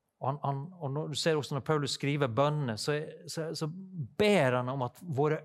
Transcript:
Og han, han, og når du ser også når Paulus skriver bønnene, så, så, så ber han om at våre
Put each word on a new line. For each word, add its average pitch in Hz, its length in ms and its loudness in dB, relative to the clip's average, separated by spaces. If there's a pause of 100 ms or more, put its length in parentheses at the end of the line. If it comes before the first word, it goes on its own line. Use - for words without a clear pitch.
(220)
Og 127 60 0
han, 143 160 -2
han, 139 180 -2 (160)
og 139 160 -6
når 156 180 -4
du 135 60 -4
ser 160 180 2
også 147 200 -2
når 131 100 -4
Paulus 147 320 0
skriver 143 320 0
bønnene, 139 480 2
så, 147 200 -2 (280)
så, 156 220 -6 (100)
så 160 100 -2 (500)
ber 165 400 6
han 123 120 -2
om 135 160 -2
at - 160 -12
våre 151 420 0